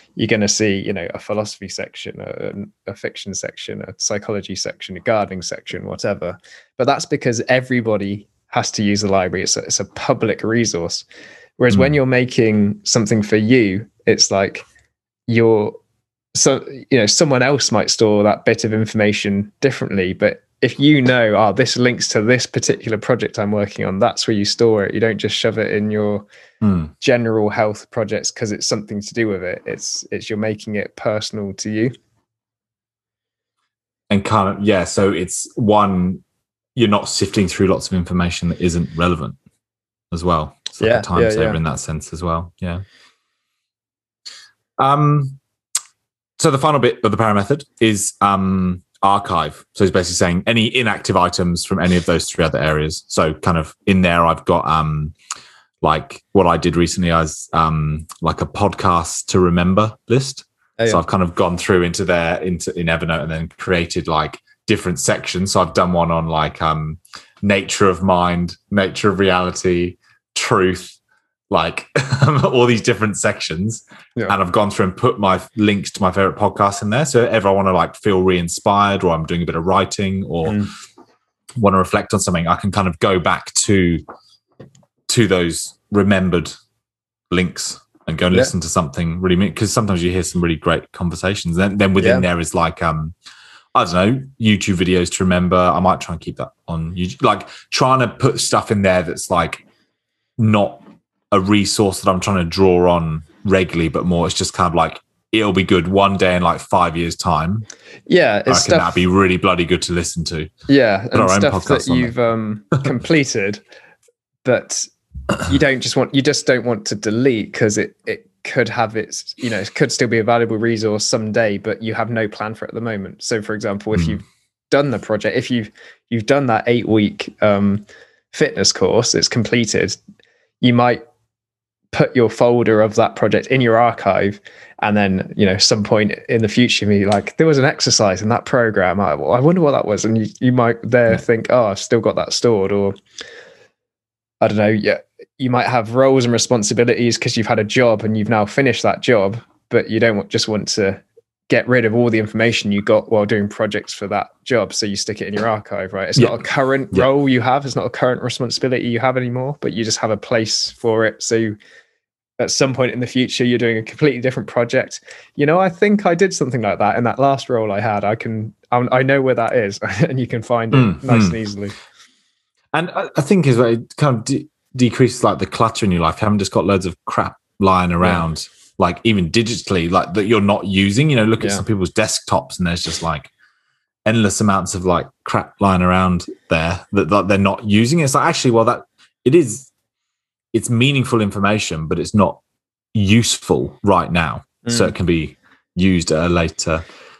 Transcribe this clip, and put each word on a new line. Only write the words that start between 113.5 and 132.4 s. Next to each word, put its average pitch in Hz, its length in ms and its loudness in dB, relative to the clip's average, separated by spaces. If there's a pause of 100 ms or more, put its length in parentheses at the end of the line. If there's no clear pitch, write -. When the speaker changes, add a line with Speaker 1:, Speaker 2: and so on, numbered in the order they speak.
Speaker 1:
but - 420 -2 (640)
you 92 80 4
don't 135 220 2
just - 160 -6
want, 131 180 0
you 139 80 2
just 139 240 0
don't 123 200 2
want 110 220 -2
to 117 80 -6
delete 110 580 0
'cause 107 240 0
it, - 180 -4 (100)
it - 240 -10 (140)
could 120 240 -2
have 113 300 -4
its, - 400 -8
you 123 120 -6
know, 107 100 -4
it 101 160 -8
could - 160 0
still 123 180 -2
be 113 80 0
a 110 80 2
valuable 117 320 0
resource 107 480 -2
someday, 110 520 0
but 104 240 -6
you 113 120 -6
have 113 160 -4
no 110 180 -2
plan 107 280 -10
for - 100 -12
it - 40 -12
at - 60 -14
the 113 60 -8
moment. 107 420 -8
So, 113 180 -4
for 107 120 -6
example, 104 400 -4
if 87 100 2
Speaker 2:
Hmm. 82 80 -2
Speaker 1:
you've 101 120 -6 (460)
done 143 220 2
the 101 80 -4
project, 104 380 -4
if 120 120 -2
you've, 117 220 -4 (380)
you've 113 160 -2
done 135 220 2
that 110 200 0
eight-week, 110 760 0
um, 101 440 2 (480)
fitness - 400 0
course, - 420 2
it's - 140 2
completed, 107 640 -2 (640)
you 123 140 4
might 123 300 2 (880)
put - 240 0
your 117 140 4
folder 120 520 4